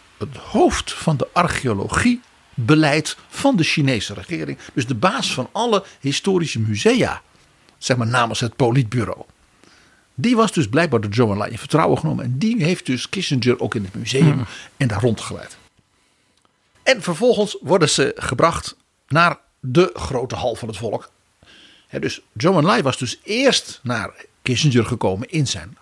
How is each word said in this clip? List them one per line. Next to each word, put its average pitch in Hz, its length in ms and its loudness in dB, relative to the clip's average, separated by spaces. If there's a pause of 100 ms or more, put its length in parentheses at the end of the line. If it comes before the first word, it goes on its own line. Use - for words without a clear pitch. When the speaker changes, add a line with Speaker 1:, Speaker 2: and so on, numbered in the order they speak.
(160)
Speaker 1:
het 139 200 -10
hoofd - 560 0
van - 240 -2
de - 160 -4
archeologiebeleid 151 1800 0 (120)
van 277 280 0
de 165 60 4
Chinese 131 520 0
regering. 143 440 -10 (140)
Dus 123 140 -4
de 131 80 -4
baas 190 400 -2
van 127 180 -6
alle 214 320 0 (160)
historische 151 600 -2
musea, 113 640 0 (560)
zeg - 180 0
maar 117 100 0
namens 117 340 0
het 117 160 -4
politbureau. 117 680 0 (960)
Die 233 160 2
was 220 160 2
dus 120 160 0
blijkbaar 131 320 2
door 104 140 -4
Zhou 113 180 4
Enlai 101 180 -2
in 107 80 -10
vertrouwen 151 400 2
genomen. 139 260 -2
En 127 140 -4
die 220 260 0
heeft 170 220 -2
dus 127 220 -2
Kissinger 123 520 0
ook 113 140 -4
in 104 100 -2
het 95 100 -12
museum 135 380 4
Speaker 2:
Hmm. 127 140 -2 (300)
Speaker 1:
en 135 120 0
daar 101 120 -2
rondgeleid. - 560 -4 (1300)
En 247 200 2
vervolgens 202 580 0
worden 160 280 4
ze 135 280 2
gebracht - 600 -2 (320)
naar 165 300 2 (220)
de 170 340 2
grote 127 400 -6
hal 117 200 -4
van 110 140 -10
het 110 80 -10
volk. 107 340 -8 (760)
Hè, - 120 -8
dus - 220 -6 (160)
Zhou 160 200 2
Enlai 185 260 4
was 135 160 -2
dus - 240 -8
eerst 233 600 0
naar 113 280 -6 (320)
Kissinger 123 420 2
gekomen 107 460 -2
in 151 160 0
zijn 82 360 -8